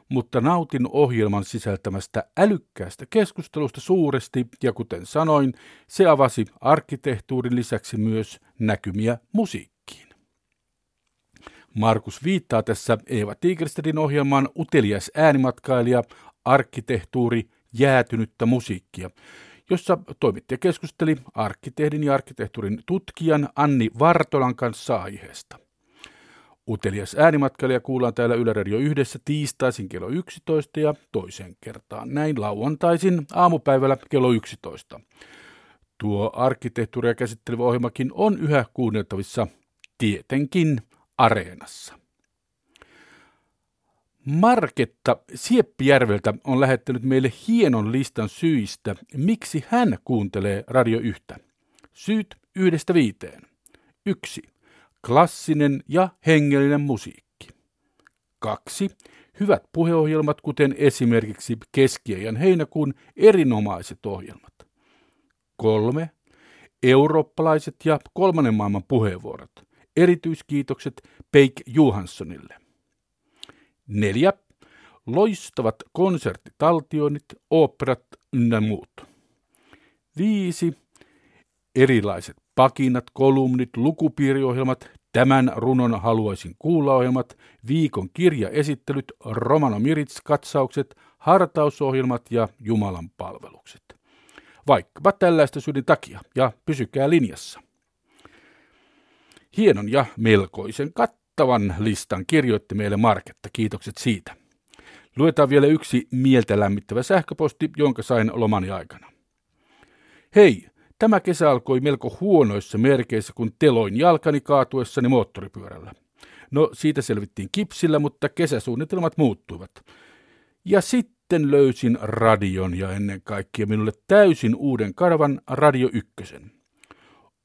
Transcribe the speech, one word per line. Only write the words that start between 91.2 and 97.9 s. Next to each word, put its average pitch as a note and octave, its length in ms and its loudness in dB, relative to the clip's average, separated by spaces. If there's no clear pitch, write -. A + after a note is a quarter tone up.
ja A2+ 180 0
jumalanpalvelukset. F#2+ 1200 -8
Vaikkapa C#3+ 440 2
tällaista D#3+ 500 2
syiden C#3 240 -6
takia, A2+ 340 0
ja B2+ 160 0
pysykää C3+ 440 -4
linjassa. C#3 520 -2